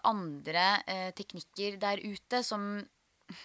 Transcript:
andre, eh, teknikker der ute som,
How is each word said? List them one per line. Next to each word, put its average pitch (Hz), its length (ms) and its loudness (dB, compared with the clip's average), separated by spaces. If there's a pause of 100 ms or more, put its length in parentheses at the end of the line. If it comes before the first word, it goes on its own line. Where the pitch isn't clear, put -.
andre, 170 640 2 (180)
eh, 185 320 -4
teknikker 196 640 -6
der 202 240 2
ute 214 400 -2
som, 202 240 -2 (760)